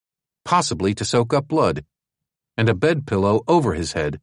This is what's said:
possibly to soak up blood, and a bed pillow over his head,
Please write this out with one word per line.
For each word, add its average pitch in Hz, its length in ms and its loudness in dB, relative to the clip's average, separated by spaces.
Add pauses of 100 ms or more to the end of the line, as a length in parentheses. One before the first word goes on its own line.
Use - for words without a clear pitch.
(440)
possibly 104 500 0
to 113 100 -6
soak 120 300 0
up 143 140 0
blood, 101 360 0 (720)
and 110 120 2
a 110 60 2
bed - 320 0
pillow 101 420 0
over 143 260 2
his 80 200 -6
head, 76 280 -4